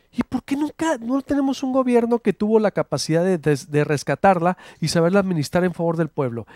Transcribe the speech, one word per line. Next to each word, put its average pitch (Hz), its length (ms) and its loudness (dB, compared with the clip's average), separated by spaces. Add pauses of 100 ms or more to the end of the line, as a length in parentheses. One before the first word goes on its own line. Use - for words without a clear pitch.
(180)
¿Y 240 60 0
por - 200 -6
qué 277 120 -6
nunca 302 420 -2
no 240 240 -2
tenemos 277 400 -2
un 262 120 -2
gobierno 240 460 2
que 202 120 0
tuvo 214 300 2
la 202 100 2
capacidad 156 540 -2
de, 185 120 2
de, 143 300 0
de 147 160 0
rescatarla 165 720 2 (220)
y 160 80 -2
saberla 175 320 2
administrar 180 460 0
en 175 80 -2
favor 170 240 -2
del 165 100 0
pueblo? 117 480 -6